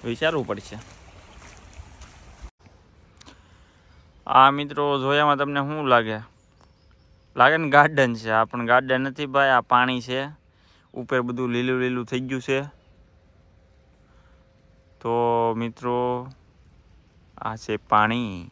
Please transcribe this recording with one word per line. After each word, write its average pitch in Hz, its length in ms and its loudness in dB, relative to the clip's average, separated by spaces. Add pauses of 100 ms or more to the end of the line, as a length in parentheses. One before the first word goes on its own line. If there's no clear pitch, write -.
વિચારવું 131 420 -2
પડશે. 104 320 -10 (3500)
આ 131 240 8
મિત્રો 143 480 -2
જોયામાં 143 380 2
તમને 143 240 -2
શું 143 280 -4
લાગે? 113 280 2 (1200)
લાગે 139 200 6
ને 160 120 -2
ગાર્ડન 139 460 4
છે. 110 160 -8
આ 110 140 4
પણ 120 220 -6
ગાર્ડન 127 340 2
નથી 135 260 -6
ભાઈ, 139 240 2
આ 127 100 4
પાણી 123 400 0
છે. 127 260 -6 (680)
ઉપર 127 260 -2
બધું 123 300 -4
લીલું 127 300 -2
લીલું 127 240 -4
થઈ 127 160 -6
ગયું 131 220 -6
છે. 135 200 -2 (2500)
તો 117 540 0
મિત્રો 123 760 -4 (1080)
આ 110 180 -8
છે 107 200 -6
પાણી. 107 760 0